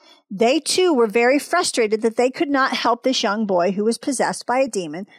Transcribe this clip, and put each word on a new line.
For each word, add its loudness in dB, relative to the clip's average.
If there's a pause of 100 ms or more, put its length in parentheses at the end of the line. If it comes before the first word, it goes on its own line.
(300)
they 2
too 2
were 4
very 2
frustrated 0
that -2
they 2
could -4
not 0
help 0
this 0
young -2
boy 2
who -2
was 0
possessed -4
by 0
a 0
demon, -8 (120)